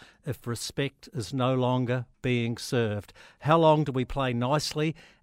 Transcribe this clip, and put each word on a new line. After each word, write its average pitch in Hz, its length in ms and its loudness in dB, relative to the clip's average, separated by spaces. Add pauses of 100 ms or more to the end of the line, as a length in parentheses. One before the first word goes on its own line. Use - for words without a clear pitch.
(260)
if - 200 -8
respect - 680 -6
is 117 180 -8
no 131 220 0
longer 127 520 0 (160)
being 120 360 -2
served.'" 107 540 -2 (280)
How 156 180 4
long 156 260 6
do 143 80 -6
we 127 120 0
play 131 280 -4
nicely 147 640 -2 (260)